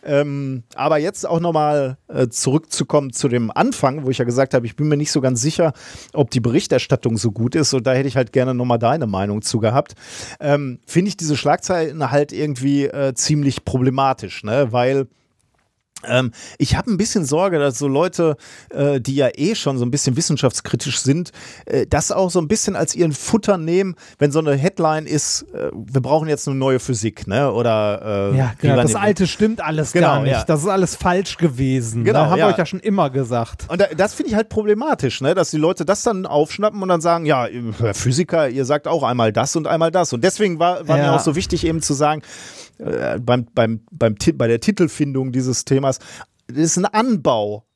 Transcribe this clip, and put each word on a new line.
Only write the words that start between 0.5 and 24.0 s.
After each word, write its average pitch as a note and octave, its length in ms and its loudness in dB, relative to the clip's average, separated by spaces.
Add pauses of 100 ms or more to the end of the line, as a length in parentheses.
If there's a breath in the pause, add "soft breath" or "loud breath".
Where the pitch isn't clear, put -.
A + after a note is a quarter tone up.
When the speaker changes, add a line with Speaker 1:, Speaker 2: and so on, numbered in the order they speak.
Speaker 1:
aber D#3 220 0
jetzt D#3+ 300 -4
auch E3 140 0
nochmal, D3+ 560 0 (100)
äh, B2+ 220 -8
zurückzukommen C#3 840 -2
zu - 160 -4
dem A#2+ 260 0
Anfang, D3 520 0
wo C3 40 0
ich C3 100 0
ja B2+ 60 2
gesagt B2 280 0
habe, A#2+ 120 2
ich A2 120 -8
bin D3 100 0
mir D3+ 80 4
nicht D3 160 -2
so D#3 80 2
ganz B2+ 220 0
sicher, D#3 320 2 (400 loud breath)
ob C#3 180 2
die B2+ 80 0
Berichterstattung A#2+ 800 0
so G#2+ 160 0
gut A2+ 200 -2
ist. D#3 200 2
Und B2+ 120 0
da C3 80 2
hätte C3+ 140 0
ich C3 80 -4
halt B2+ 160 0
gerne C3 220 2
nochmal B2 260 0
deine A#2 280 0
Meinung G#2 340 -2
zu - 180 -2
gehabt. A2+ 360 0 (440 loud breath)
Ähm, C#3+ 460 -2
finde F#3 240 2
ich - 80 -8
diese D3+ 180 0
Schlagzeilen D#3 760 -2
halt D3 200 2
irgendwie, C#3 540 0
äh, C3+ 280 -2
ziemlich C#3+ 520 0
problematisch, C3 800 0
ne? A#2+ 260 0
Weil, B2+ 360 2 (1000)
ähm, B2 240 0 (260 loud breath)
ich - 200 2
habe - 120 -4
ein G#3 60 0
bisschen F#3 300 0
Sorge, D#3+ 340 0
dass C#3 180 0
so C#3+ 120 -2
Leute, D#3+ 480 2 (320 loud breath)
äh, C#3 320 0
die C3+ 140 -4
ja C#3 200 4
eh F3 180 0
schon C#3 240 -2
so B2 60 0
ein A#2+ 80 -2
bisschen C3 240 0
wissenschaftskritisch - 840 -2
sind, D#3 320 0 (320 loud breath)
äh, A#2 220 0
das D3+ 260 0
auch F#3 180 0
so F#3 80 2
ein D#3+ 80 -2
bisschen G#3 300 -2
als - 180 -2
ihren E3 160 0
Futter G3+ 460 0
nehmen, F3 380 0 (220 loud breath)